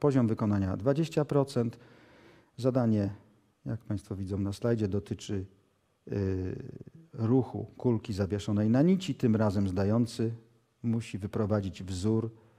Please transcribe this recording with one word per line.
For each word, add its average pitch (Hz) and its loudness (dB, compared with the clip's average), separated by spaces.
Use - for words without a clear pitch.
Poziom 135 4
wykonania 104 0
dwadzieścia 143 0
procent. 135 0
Zadanie, 117 2
jak 117 -6
państwo 104 -6
widzą 95 -4
na 101 -2
slajdzie, 110 0
dotyczy, 98 -4
y, 95 -2
ruchu 113 0
kulki 117 0
zawieszonej 101 0
na 127 4
nici. 180 2
Tym 110 2
razem 101 2
zdający 113 0
musi 113 -2
wyprowadzić 101 -2
wzór 107 -2